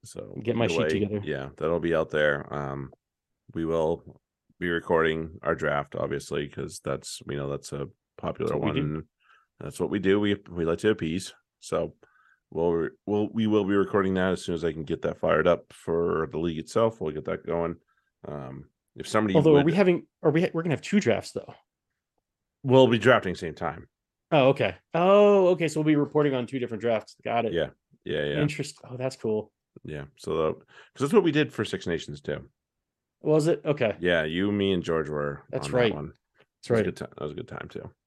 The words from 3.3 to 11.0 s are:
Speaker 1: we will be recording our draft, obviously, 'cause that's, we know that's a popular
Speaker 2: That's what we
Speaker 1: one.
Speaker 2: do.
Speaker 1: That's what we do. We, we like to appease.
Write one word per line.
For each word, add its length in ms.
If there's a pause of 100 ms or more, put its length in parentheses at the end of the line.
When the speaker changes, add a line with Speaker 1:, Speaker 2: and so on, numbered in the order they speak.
Speaker 1:
we 120
will 380 (560)
be 100
recording 760
our 120
draft, 400
obviously, 520
'cause 360
that's, 420
we 100
know 140
that's 240
a 140 (300)
popular 320
Speaker 2:
That's 120
what 120
we 80
Speaker 1:
one. 120
Speaker 2:
do. 100 (560)
Speaker 1:
That's 200
what 120
we 80
do. 200
We, 180 (120)
we 160
like 140
to 100
appease. 440 (260)